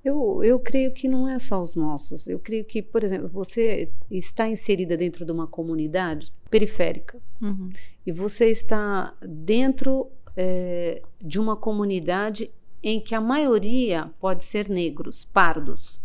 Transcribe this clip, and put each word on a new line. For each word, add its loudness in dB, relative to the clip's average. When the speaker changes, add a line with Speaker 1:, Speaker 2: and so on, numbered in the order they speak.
Speaker 1:
Eu, 2
eu 6
creio 4
que -4
não 4
é -2
só 4
os -6
nossos. -2
Eu -6
creio -6
que, -6
por -4
exemplo, -4
você 0
está -2
inserida -2
dentro -6
de -6
uma -4
comunidade -6
periférica. 4
Speaker 2:
Uhum. -4
Speaker 1:
E -6
você 0
está 4
dentro, 2
é, 0
de -6
uma 0
comunidade -4
em -2
que -4
a -2
maioria 0
pode 2
ser -6
negros, -6
pardos. 2